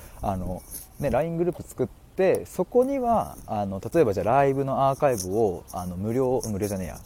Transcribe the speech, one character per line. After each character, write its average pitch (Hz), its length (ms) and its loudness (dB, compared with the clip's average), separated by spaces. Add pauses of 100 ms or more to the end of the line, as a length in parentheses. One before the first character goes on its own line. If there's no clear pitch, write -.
(220)
あ 101 140 -2
の、 90 260 -6 (380)
ね、 139 100 -2
ラ 123 120 2
イ 165 80 -2
ン 165 60 -4
グ 170 80 2
ル 175 80 0
ー - 40 -6
プ 139 60 -10
作 - 220 -4
っ - 20 -2 (300)
て、 160 300 4
そ - 180 -2
こ 247 200 4
に 277 140 -2
は、 220 380 0 (100)
あ 104 200 -2
の、 95 140 -4 (120)
例 165 100 6
え - 20 6
ば 107 80 2
じ 95 80 -2
ゃ - 20 2
あ 87 40 -2
ラ 139 200 4
イ 135 80 4
ブ 135 100 0
の 135 240 2
ア 135 80 0
ー - 40 -8
カ 143 120 4
イ 120 40 -2
ブ 92 220 -2
を、 95 340 0
あ 92 140 -6
の、 90 100 -8
無 104 160 -2
料、 127 360 2
無 101 100 -2
料 104 100 0
じ 101 60 -4
ゃ 95 40 -4
ね 92 60 -6
え 80 40 -8
や、 - 180 -12